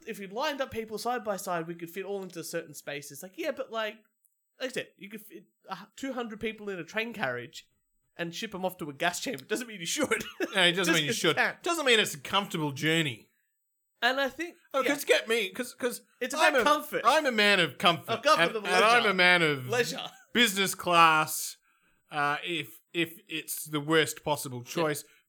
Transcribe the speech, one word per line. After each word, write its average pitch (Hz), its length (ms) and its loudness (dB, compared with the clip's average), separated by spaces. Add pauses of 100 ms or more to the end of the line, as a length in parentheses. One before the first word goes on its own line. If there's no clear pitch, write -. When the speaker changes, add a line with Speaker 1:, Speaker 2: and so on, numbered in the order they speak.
Speaker 1:
if 214 120 -10
we 196 80 -12
lined 269 340 -4
up 262 100 -8
people 220 260 -8
side 233 280 -4
by 208 100 -2
side, 175 320 -6
we 170 80 -8
could 170 140 -12
fit 185 160 -10
all 196 180 -8
into 180 200 -12
certain 165 300 -8
spaces." 143 480 -12
Like, 185 160 -16
yeah, 320 140 -4
but, 262 200 -8
like, 220 240 -6 (680)
like 262 80 -6
I 262 40 -16
said, - 140 -6 (100)
you 196 120 -18
could 214 120 -14
fit - 220 -20 (260)
a 190 60 -8
hu-, 185 100 -16 (120)
two 269 160 -6
hundred 226 260 -6
people 214 300 -6
in 190 100 -6
a 160 60 -6
train 226 280 -4
carriage 123 540 -6 (500)
and 170 160 -6
ship 208 220 -8
'em 185 80 -8
off 185 140 -4
to 151 120 -8
a 143 40 -8
gas 165 260 0
chamber. 185 240 -6
Doesn't 220 240 -6
mean 214 140 -12
you 165 40 -8
should. 226 380 0 (160)
<laughs> 339 160 -4
Speaker 2:
No, 196 80 4
it 175 80 6
doesn't 165 40 0
Speaker 1:
Just 180 140 0
Speaker 2:
mean 165 140 4
you 147 60 -2
Speaker 1:
'cause - 140 -2
you 175 60 4
Speaker 2:
should. 147 60 4
Speaker 1:
can't. 214 280 0
Speaker 2:
Doesn't 339 220 0
mean 233 140 6
it's 202 140 0
a 151 60 -12
comfortable 175 520 -2
journey. 151 580 0 (720)
Speaker 1:
And 254 180 2
I 277 80 2
think, 330 280 -10 (180)
Speaker 2:
Oh, 269 80 2
Speaker 1:
yeah. 247 80 2
Speaker 2:
'cause 277 160 -2
get 285 240 2
me, 220 220 0
'cause, 240 240 -8
'cause - 260 -6 (180)
Speaker 1:
It's 247 160 -6
Speaker 2:
I'm 311 200 4
Speaker 1:
about 254 60 4
Speaker 2:
a, 294 80 4
Speaker 1:
comfort. 294 360 0
Speaker 2:
I'm 302 200 4
a 269 60 0
man 208 300 4
of 151 160 0
comfort. 170 320 2
Speaker 1:
Of 226 120 -4
comfort, 294 200 4
Speaker 2:
And, 170 160 2
Speaker 1:
of 208 80 -8
Speaker 2:
and 185 100 2
I'm 214 220 6
Speaker 1:
leisure. 226 120 4
Speaker 2:
a 196 40 4
man 180 280 6
of 139 280 0
Speaker 1:
Leisure. 240 320 -2 (320)
Speaker 2:
business 196 420 2
class, 165 800 4 (560)
uh, 147 320 0
if, 165 380 -6 (120)
if 170 240 -2 (120)
it's - 340 -8
the 151 160 -4
worst 151 460 2
possible 135 400 -4
Speaker 1:
Yeah. - 80 -12
Speaker 2:
choice, 151 320 -2 (240)